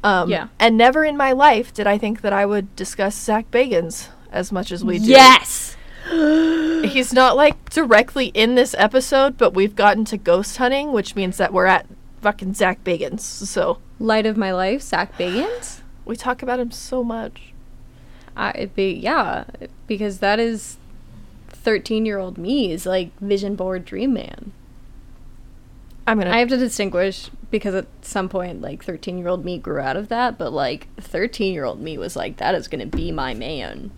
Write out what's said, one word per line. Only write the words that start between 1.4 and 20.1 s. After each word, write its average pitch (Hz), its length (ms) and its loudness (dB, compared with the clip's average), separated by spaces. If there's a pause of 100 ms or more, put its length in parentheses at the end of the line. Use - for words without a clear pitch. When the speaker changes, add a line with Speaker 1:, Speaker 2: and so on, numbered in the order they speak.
Speaker 1:
did 208 140 -2
I 202 100 4
think 214 240 -4
that 208 120 0
I 202 120 2
would 202 300 -4
discuss 196 400 -4
Zach 220 360 -2
Bagans 226 560 0 (240)
as 185 200 -4
much 185 200 -6
as 175 120 -8
we 202 160 -2
do. 214 60 0
Speaker 2:
Yes! 262 720 10 (280)
<gasps> - 60 -8
Speaker 1:
He's 320 1000 2
not, 254 240 6
like, 302 320 4
directly 254 640 4
in 226 220 2
this 247 220 4
episode, 262 600 2
but 214 160 4
we've 202 220 0
gotten 208 300 4
to 214 120 -8
ghost 175 400 0
hunting, 269 340 0
which 214 240 -2
means 185 220 -4
that 170 160 -2
we're 185 140 2
at 190 180 2 (360)
fucking 202 340 -4
Zach 185 280 0
Bagans, 170 380 -4
so. - 560 -4 (220)
Speaker 2:
Light 220 260 0
of 220 100 -2
my 190 160 -2
life, 190 300 -2
Zach 180 360 -4
Bagans? 269 680 -6
Speaker 1:
<sighs> - 40 -20 (160)
We 233 120 -8
talk 254 260 -6
about 254 160 -4
him 240 120 -4
so - 300 -8
much. 226 520 -10 (840)
Speaker 2:
I, - 140 -4
it - 260 -8
be, 190 160 0
yeah, 233 540 -4 (420)
because 202 320 -6